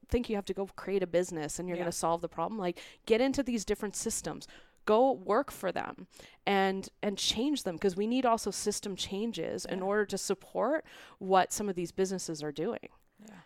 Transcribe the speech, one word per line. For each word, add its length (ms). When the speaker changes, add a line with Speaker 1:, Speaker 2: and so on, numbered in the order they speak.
Speaker 1:
think 200
you 60
have 100
to 80
go 220
create 260
a 60
business 520
and 100
you're 80
Speaker 2:
Yeah. 60
Speaker 1:
gonna 100
solve 260
the 80
problem. 320
Like, 200
get 160
into 200
these 220
different 320
systems. 540
Go 300
work 360
for 220
them 360
and, 440
and 160
change 460
them, 160
'cause 160
we 100
need 200
also 260
system 460
changes 640
in 160
Speaker 2:
Yeah. 60
Speaker 1:
order 220
to 100
support 640
what 340
some 160
of 60
these 180
businesses 500
are 80
doing. 380
Speaker 2:
Yeah. 100